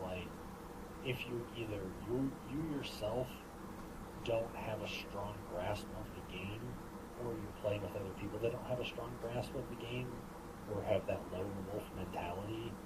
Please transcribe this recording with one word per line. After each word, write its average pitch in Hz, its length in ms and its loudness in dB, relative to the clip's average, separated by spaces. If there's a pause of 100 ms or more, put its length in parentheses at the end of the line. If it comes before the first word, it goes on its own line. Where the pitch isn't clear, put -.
like, 92 260 0 (800)
if 127 120 4 (100)
you 120 180 2 (120)
either, 107 240 0 (260)
you, 135 240 6 (180)
you 147 280 2
yourself 127 500 2 (960)
don't 113 320 4
have 107 260 0
a 98 60 2
strong 101 480 -2 (180)
grasp 101 320 2 (140)
of - 160 -4
the - 220 -6
game, 101 240 -2 (600)
or 120 100 2
you're 101 280 -2
playing 104 200 6
with 90 100 0
other 95 280 0
people 101 200 0
that 117 140 6
don't - 140 -2
have 123 120 4
a 120 60 2
strong 117 260 -2 (100)
grasp 120 340 2
of 127 140 2
the 123 60 -4 (100)
game, 123 220 0 (680)
or 98 100 2
have 98 240 6
that 98 120 4 (140)
lone 101 180 0 (200)
wolf 104 120 0 (140)
mentality, 98 720 0 (140)